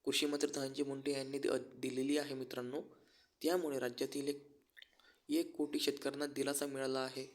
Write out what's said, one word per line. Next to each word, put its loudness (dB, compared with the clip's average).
कृषी 4
मंत्री 2
धनंजय 0
मुंडे 0
यांनी -2
दि-, 4
दिलेली 2
आहे -2
मित्रांनो. -4
त्यामुळे 2
राज्यातील -2
एक, -4
एक 2
कोटी 0
शेतकऱ्यांना 0
दिलासा 0
मिळाला 0
आहे, -4